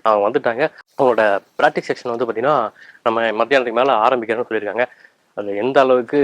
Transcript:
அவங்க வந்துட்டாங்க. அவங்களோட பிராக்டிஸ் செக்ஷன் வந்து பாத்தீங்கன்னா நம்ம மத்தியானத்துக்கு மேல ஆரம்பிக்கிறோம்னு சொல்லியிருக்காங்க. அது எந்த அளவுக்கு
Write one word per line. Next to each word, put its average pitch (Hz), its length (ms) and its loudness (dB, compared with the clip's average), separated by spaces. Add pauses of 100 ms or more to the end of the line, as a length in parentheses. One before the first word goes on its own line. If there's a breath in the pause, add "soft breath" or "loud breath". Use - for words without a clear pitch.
அவங்க 104 180 4
வந்துட்டாங்க. 120 360 -2 (340 loud breath)
அவங்களோட 117 280 2 (340)
பிராக்டிஸ் 156 320 0
செக்ஷன் 127 240 -6
வந்து 117 140 -4
பாத்தீங்கன்னா 117 280 -2 (480 loud breath)
நம்ம 113 220 0 (140)
மத்தியானத்துக்கு 120 400 0
மேல 131 160 2 (100)
ஆரம்பிக்கிறோம்னு 117 440 -2
சொல்லியிருக்காங்க. 107 360 -4 (500 soft breath)
அது 101 200 -6
எந்த 131 280 0
அளவுக்கு 127 380 2